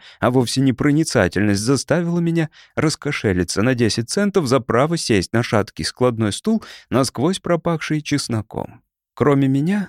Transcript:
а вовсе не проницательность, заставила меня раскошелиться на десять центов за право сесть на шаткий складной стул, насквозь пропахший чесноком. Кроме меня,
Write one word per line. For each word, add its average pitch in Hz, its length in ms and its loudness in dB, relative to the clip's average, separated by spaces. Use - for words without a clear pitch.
а 120 140 0
вовсе 127 280 0
не 135 120 2
проницательность, 107 880 2
заставила 160 580 0
меня 165 320 0
раскошелиться 104 880 -2
на 127 140 2
десять 117 340 0
центов 196 380 0
за 131 100 4
право 127 380 0
сесть 101 360 0
на 117 120 2
шаткий 101 400 -2
складной 113 480 0
стул, 220 320 -2
насквозь 135 480 0
пропахший 165 600 -4
чесноком. - 840 -6
Кроме 139 340 2
меня, 170 400 0